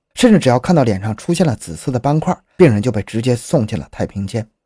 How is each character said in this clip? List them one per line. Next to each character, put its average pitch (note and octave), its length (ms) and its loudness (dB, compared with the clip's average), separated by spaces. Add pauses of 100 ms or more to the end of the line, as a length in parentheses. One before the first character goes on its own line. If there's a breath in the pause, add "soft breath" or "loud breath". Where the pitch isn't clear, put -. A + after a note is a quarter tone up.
(160)
甚 A#3 160 6
至 F#3 80 6
只 - 80 2
要 B2 100 4
看 - 160 0
到 D3 80 4
脸 G2+ 180 0
上 G#2+ 160 -6
出 - 160 -6
现 E3+ 140 0
了 A#2+ 80 0
紫 - 220 -12
色 - 160 -8
的 B2 80 -2
斑 D3 180 0
块， F3+ 180 -2 (200)
病 F3 120 6
人 G#2 140 2
就 B2 80 -2
被 A2 140 -2
直 A2+ 180 -6
接 B2 140 0
送 A#2+ 280 -2
进 G#2+ 140 -8
了 - 140 -10
太 - 120 -6
平 G2 220 -8
间。 A2 180 -6 (220)